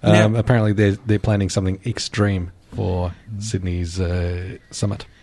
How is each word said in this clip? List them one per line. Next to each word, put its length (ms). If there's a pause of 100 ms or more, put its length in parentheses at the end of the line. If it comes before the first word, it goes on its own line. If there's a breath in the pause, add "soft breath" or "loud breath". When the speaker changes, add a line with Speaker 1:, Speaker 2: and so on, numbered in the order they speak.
Speaker 1:
Um, 300
Speaker 2:
Now 60
Speaker 1:
apparently 340
they're, 320
they're 140
planning 300
something 360
extreme 640 (240)
for 380 (260)
Sydney's, 600
uh, 580 (140)
summit. 340 (180 soft breath)